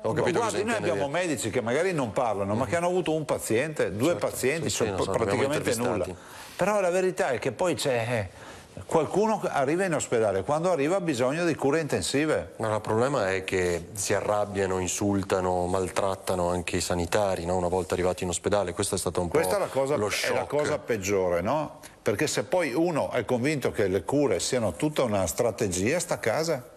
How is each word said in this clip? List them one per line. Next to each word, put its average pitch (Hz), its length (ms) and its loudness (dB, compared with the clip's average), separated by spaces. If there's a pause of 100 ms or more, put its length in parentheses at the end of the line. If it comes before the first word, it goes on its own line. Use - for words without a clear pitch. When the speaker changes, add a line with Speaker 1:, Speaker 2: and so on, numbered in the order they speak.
Speaker 1:
Ho 110 100 -2
capito 120 80 0
Speaker 2:
guardi, - 180 2
Speaker 1:
cosa - 120 0
Speaker 2:
noi - 100 -2
Speaker 1:
intende 208 280 -2
Speaker 2:
abbiamo 151 200 0
Speaker 1:
dire. 175 160 -2
Speaker 2:
medici 117 240 -2
che 123 100 0
magari 135 320 0
non 131 220 -2
parlano, 101 420 0
ma 120 80 0
Speaker 1:
Mhm. 127 60 -4
Speaker 2:
che 135 80 0
hanno 170 80 0
avuto 180 260 0
un 156 140 -2
paziente, 127 680 0
due 123 180 2
Speaker 1:
Certo, - 160 0
Speaker 2:
pazienti, 131 420 -2
Speaker 1:
sì, 104 80 -2
Speaker 2:
cioè, 117 100 2
Speaker 1:
sì, 104 40 -2
lo 92 60 -2
Speaker 2:
pr-, - 60 0
Speaker 1:
so, 95 80 -2
li 95 120 0
abbiamo 101 140 2 (120)
Speaker 2:
praticamente - 280 0
nulla. 113 180 0
Speaker 1:
intervistati. - 600 -8
Speaker 2:
Però 202 240 2
la 185 120 2
verità 185 400 2
è 113 80 0
che 135 120 -2
poi 170 240 0
c'è, 117 320 0 (680)
eh, - 120 -12
qualcuno 190 640 2
arriva 147 360 0
in 175 120 0
ospedale, 107 480 0
quando 160 280 0
arriva 156 240 2
ha 196 60 0
bisogno 147 420 0
di 165 120 2
cure 143 260 2
intensive. 127 760 0
Speaker 1:
Ma 110 140 0
il 107 80 2
problema 110 500 2
è 95 120 -2
che 87 480 0
si - 220 -2
arrabbiano, 98 680 2
insultano, 92 880 2
maltrattano 95 840 0
anche 90 280 -2
i 87 40 0
sanitari, 90 640 0
no? 90 120 0
Una 90 100 0
volta 90 280 0
arrivati 90 280 0
in 90 60 -2
ospedale, 92 440 0
questo 101 220 -4
è - 20 -2
stato 90 220 -2
un 90 80 -2
Speaker 2:
Questa 180 300 2
Speaker 1:
po' 185 60 0
Speaker 2:
è - 20 -2
la 123 60 -8
cosa, 135 260 0
Speaker 1:
lo 107 100 0
Speaker 2:
è - 20 0
la - 60 -2
Speaker 1:
shock. 98 320 -2
Speaker 2:
cosa 147 300 0
peggiore, 92 640 0
no? 139 380 -2 (220)
Perché 113 260 0
se - 180 -2
poi 170 280 0
uno 135 380 0
è 120 140 -2
convinto 127 460 0
che 104 180 0
le 92 160 2
cure 131 340 2
siano 120 360 0
tutta 151 280 0
una 104 240 2
strategia, 110 720 0
sta - 140 -2
a 123 60 -4
casa. 135 440 -2 (140)